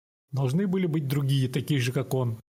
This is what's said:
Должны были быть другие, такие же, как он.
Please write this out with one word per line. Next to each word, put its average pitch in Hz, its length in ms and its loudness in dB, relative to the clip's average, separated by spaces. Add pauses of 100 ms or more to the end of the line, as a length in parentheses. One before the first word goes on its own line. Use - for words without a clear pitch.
(320)
Должны 139 360 0
были 185 200 0
быть 151 200 -2
другие, 135 400 2
такие 139 320 0
же, 123 120 0
как 131 240 -2
он. 120 220 0 (140)